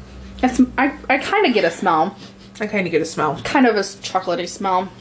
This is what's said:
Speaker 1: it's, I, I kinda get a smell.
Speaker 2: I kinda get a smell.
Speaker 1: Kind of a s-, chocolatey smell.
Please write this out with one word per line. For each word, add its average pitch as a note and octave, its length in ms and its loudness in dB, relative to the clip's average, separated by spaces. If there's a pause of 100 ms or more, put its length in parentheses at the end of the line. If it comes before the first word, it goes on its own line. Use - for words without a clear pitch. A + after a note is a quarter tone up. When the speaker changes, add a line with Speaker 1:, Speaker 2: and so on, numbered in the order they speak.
(440)
Speaker 1:
it's, B3 180 2 (160)
I, C#4 160 2 (160)
I C4+ 100 2
kinda G4 320 2
get G#3 120 2
a E3 80 4
smell. F3 440 0 (440)
Speaker 2:
I G#3 80 -6
kinda G3 220 -2
get D#3+ 120 2
a D#3+ 40 -2
smell. D3+ 380 -2
Speaker 1:
Kind B3+ 240 4
of G#3+ 80 4
a G3+ 40 2
s-, - 180 -4
chocolatey F3 500 -4
smell. F#3 420 -2 (120)